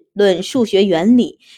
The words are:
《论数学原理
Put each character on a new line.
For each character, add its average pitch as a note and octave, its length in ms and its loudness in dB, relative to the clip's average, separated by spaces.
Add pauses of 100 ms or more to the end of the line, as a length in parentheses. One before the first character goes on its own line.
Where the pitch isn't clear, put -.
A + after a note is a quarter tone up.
(140)
《论 F#3+ 300 0
数 A#3+ 220 -4
学 G3 200 0
原 G3 320 2
理 G#3 220 -4 (180)